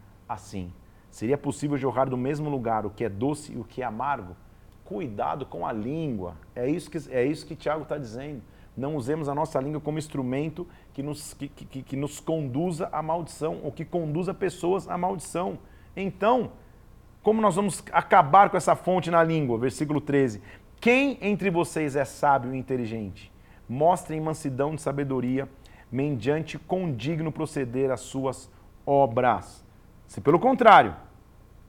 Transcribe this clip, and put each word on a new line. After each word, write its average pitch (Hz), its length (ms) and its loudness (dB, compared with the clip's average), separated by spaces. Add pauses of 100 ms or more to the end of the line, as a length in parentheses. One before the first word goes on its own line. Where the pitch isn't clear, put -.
(300)
assim. 98 420 -10 (380)
Seria 123 260 -2
possível 143 400 -4
jorrar 131 320 0
do 127 80 -4
mesmo 147 360 -4
lugar 113 340 -2
o 101 60 -6
que 113 120 -8
é 110 60 -2
doce 135 440 -6
e - 40 -10
o 117 60 -8
que - 180 -12
é 127 40 -6
amargo? 113 500 -6 (500)
Cuidado 151 580 -6
com 165 220 -10
a 147 60 -4
língua. 113 640 -6 (200)
É 123 140 -2
isso 170 220 -4
que, 170 80 -6 (100)
é 127 160 2
isso 156 220 -2
que 156 80 -12
Tiago 151 280 -4
tá 147 140 -6
dizendo. 131 460 -10 (320)
Não 143 200 -4
usemos 143 320 -4
a 143 60 -2
nossa 147 260 -2
língua 151 220 -4
como 151 160 -4
instrumento 147 680 -6 (260)
que 139 80 -8
nos, 147 320 -10
que, 139 140 -12
que, - 180 -18
que, 135 160 -12
que - 140 -10
nos 143 240 -6
conduza 160 720 -2
à 151 100 -4
maldição 160 640 -4
ou 147 80 -6
que 165 120 -8
conduza 165 520 -4
pessoas 180 520 -2
à 185 80 -6
maldição. 180 640 -4 (380)
Então, 196 560 0 (720)
como 220 180 4
nós 202 140 4
vamos 202 360 0
acabar 185 600 8
com 190 60 2
essa 170 180 4
fonte 180 340 0
na 170 140 6
língua? 151 340 2
Versículo 143 420 0
treze. 131 440 2 (360)
"Quem 254 420 4
entre 196 280 0
vocês 156 460 0
é 143 100 2
sábio 135 480 2
e 131 60 -4
inteligente? 113 720 -6 (360)
Mostrem 156 540 0
mansidão 151 540 -2
de - 80 -8
sabedoria, 135 640 -2 (420)
mediante 143 680 -2
condigno 160 720 -4
proceder 135 580 -2
às 127 120 -2
suas 135 460 -6 (380)
obras." 123 800 2 (400)
Se - 160 -14
pelo 156 180 6
contrário, 196 540 8 (760)